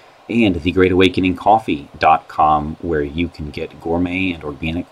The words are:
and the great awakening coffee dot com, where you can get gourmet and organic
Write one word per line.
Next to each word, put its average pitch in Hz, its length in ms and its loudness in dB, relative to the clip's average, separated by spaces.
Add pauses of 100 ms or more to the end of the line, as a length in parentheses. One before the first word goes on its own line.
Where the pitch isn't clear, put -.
(300)
and 107 260 2
the 85 160 -2
great 92 220 4
awakening 92 420 2
coffee 87 640 0
dot 80 320 2
com, 78 520 0
where 80 220 -2
you 78 240 -4
can 78 220 -12
get 80 320 -12
gourmet 90 500 -2
and 78 140 -12
organic 80 460 -6